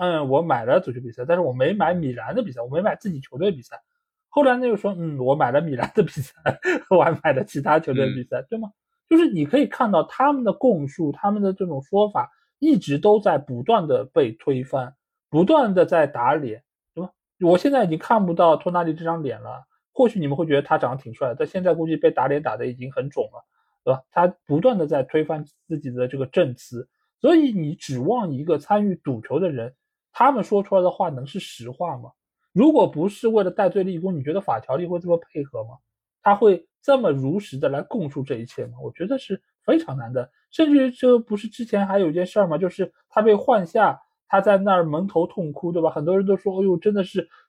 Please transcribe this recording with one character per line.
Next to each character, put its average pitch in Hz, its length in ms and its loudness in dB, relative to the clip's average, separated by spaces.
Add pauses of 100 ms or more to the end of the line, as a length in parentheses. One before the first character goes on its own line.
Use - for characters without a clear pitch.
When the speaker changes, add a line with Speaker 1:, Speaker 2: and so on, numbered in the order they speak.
Speaker 1:
：“嗯， 160 260 0
我 135 120 4
买 131 240 -2
了 151 160 4
足 139 100 -10
球 123 80 -10
比 123 140 -14
赛， 123 120 -10
但 170 120 2
是 185 40 0
我 156 120 -2
没 131 180 0
买 180 220 0
米 160 180 -4
兰 120 240 -10
的 247 80 -2
比 175 80 -8
赛， 123 100 -14
我 120 60 -8
没 151 140 -4
买 196 160 0
自 214 120 -10
己 143 120 -8
球 - 160 -18
队 185 160 -2
比 131 80 -12
赛。” - 200 -20 (460)
后 285 160 0
来 254 140 4
呢， 254 100 -2
又 226 80 0
说 202 240 -4
：“嗯， 160 200 -6
我 127 140 2
买 147 200 0
了 143 80 2
米 147 160 -6
兰 - 180 -4
的 202 80 4
比 156 60 0
赛， - 240 -10 (300)
<laughs> 349 280 -2
我 175 100 6
还 165 220 2
买 156 80 2
了 131 140 0
其 - 160 -8
他 151 180 2
球 160 140 -4
队 131 200 0
比 131 120 -8
赛。” 127 180 -6
Speaker 2:
嗯。 - 60 -18
Speaker 1:
对 226 100 -6
吗？ 208 140 -10 (360)
就 330 80 6
是 330 140 4
你 156 140 -2
可 240 120 0
以 285 80 4
看 - 240 -2
到 165 140 4
他 285 300 0
们 262 100 -4
的 208 80 0
供 185 380 0
述， 147 240 -4
他 202 180 -2
们 208 100 -2
的 190 120 0
这 190 120 -4
种 143 160 -8
说 202 280 0
法 - 200 -4 (320)
一 285 160 4
直 143 200 -2
都 208 240 4
在 175 160 2
不 135 260 -8
断 208 240 2
地 127 160 0
被 123 300 0
推 131 320 -4
翻， 131 280 -6 (360)
不 160 160 2
断 254 280 4
地 175 120 4
在 165 200 2
打 127 300 -2
脸， 123 260 -8 (320)
对 165 80 -12
吧？ 185 120 -14 (260)
我 175 180 4
现 277 140 2
在 262 140 2
已 - 20 -2
经 156 100 -2
看 214 280 2
不 170 80 -2
到 170 240 4
托 180 120 -4
纳 175 140 -2
利 160 100 -2
这 165 120 -10
张 165 180 -4
脸 113 180 -8
了， 107 220 -16 (300)
或 240 160 4
许 214 100 -4
你 147 80 -2
们 139 80 -2
会 160 100 -2
觉 151 100 0
得 143 60 2
他 156 160 0
长 131 200 -2
得 - 40 -12
挺 113 120 -16
帅 131 160 -4
的， 120 100 -6
但 151 80 -2
现 185 160 -6
在 175 100 2
估 165 140 -2
计 160 80 -2
被 156 160 2
打 131 160 -2
脸 143 160 -2
打 110 140 -4
得 120 100 -6
已 123 60 -6
经 127 180 -12
很 135 180 -6
肿 131 220 -4
了， - 140 -20 (400)
对 123 80 2
吧？ 127 180 -4
他 175 160 2 (180)
不 147 140 0
断 233 180 2
地 165 80 -2
在 147 180 -2
推 156 200 -2
翻 156 220 -6 (240)
自 160 100 -6
己 143 100 -10
的 123 160 -4
这 127 120 -8
个 131 80 -4
证 143 280 0
词， - 360 -16 (320)
所 302 120 6
以 294 200 4
你 160 220 -4
指 - 220 -10
望 190 360 -2
一 131 100 -8
个 160 140 0
参 208 320 0
与 180 80 -2
赌 120 240 -6
球 131 180 -4
的 185 100 -2
人， 123 240 -8 (380)
他 311 220 4
们 214 100 -2
说 202 180 0
出 196 140 -2
来 185 60 4
的 180 100 2
话 180 180 -4
能 135 160 -10
是 185 140 -10
实 120 320 -14
话 160 240 -8
吗？ 120 160 -18 (400)
如 285 220 6
果 226 120 6
不 147 220 -2
是 214 220 -2
为 214 160 2
了 185 40 -2
戴 196 200 0
罪 196 160 0
立 185 140 -6
功， 185 180 -4
你 139 40 -6
觉 143 120 -6
得 196 80 -4
法 117 180 -4
条 123 160 -6
例 175 100 -4
会 175 140 -6
这 175 80 -10
么 170 100 2
配 160 280 -8
合 113 180 -12
吗？ 117 140 -16 (440)
他 202 140 4
会 202 320 2 (140)
这 277 160 2
么 208 140 0
如 135 280 -2
实 165 180 -14
地 139 120 0
来 139 120 -4
供 156 280 -8
述 143 140 -8
这 135 120 -6
一 113 100 -10
切 120 220 -10
吗？ 120 140 -18
我 123 100 -12
觉 - 140 -10
得 262 120 -4
是 - 240 -8 (220)
非 - 140 2
常 147 200 -6
难 120 140 -10
的。 123 180 -6 (220)
甚 302 220 2
至 262 140 6
于 247 40 -2
这 247 280 4
不 220 180 -4
是 214 100 -8
之 233 180 -10
前 202 200 0
还 196 140 2
有 175 100 2
一 147 40 -4
件 180 120 -2
事 214 140 -2
儿 190 80 4
吗？ 156 100 -2
就 180 120 -2
是 180 220 -6 (180)
他 214 120 0
被 214 140 6
换 202 300 2
下， 185 360 2 (260)
他 196 140 4
在 202 160 4
那 196 160 2
儿 180 100 4
蒙 160 220 -2
头 175 220 -2
痛 170 240 -8
哭， 170 200 -6
对 170 100 -2
吧？ 160 80 2
很 156 140 -6
多 180 140 2
人 196 80 0
都 196 100 2
说 190 260 -4
，“哎 - 20 2
呦， 185 140 2
真 208 160 0
的 202 100 0
是 180 240 -6 (220)